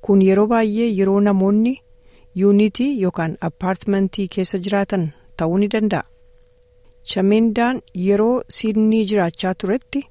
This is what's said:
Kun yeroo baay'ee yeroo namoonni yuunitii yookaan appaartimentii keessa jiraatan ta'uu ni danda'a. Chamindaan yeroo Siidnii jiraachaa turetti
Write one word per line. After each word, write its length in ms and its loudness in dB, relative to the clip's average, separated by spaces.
Kun 180 4
yeroo 260 4
baay'ee 420 0
yeroo 300 0
namoonni 540 2
yuunitii 600 2
yookaan 420 -4
appaartimentii 880 -4
keessa 300 -4
jiraatan 500 -2
ta'uu 240 -2
ni 120 2
danda'a. 340 -2
Chamindaan 760 0
yeroo 500 0
Siidnii 600 0
jiraachaa 500 -2
turetti 560 -6